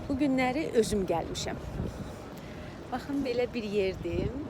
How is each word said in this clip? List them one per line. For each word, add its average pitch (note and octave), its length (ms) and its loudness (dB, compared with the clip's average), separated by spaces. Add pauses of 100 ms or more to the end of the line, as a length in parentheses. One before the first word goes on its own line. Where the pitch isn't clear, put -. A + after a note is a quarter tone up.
Bu C#4+ 120 0
günləri C4 540 4
özüm G#3+ 340 4
gəlmişəm. E3 540 -2 (1300)
Baxın, C#4 340 -2
belə B3 300 2
bir A3 160 -2
yerdir. F#3+ 640 2 (200)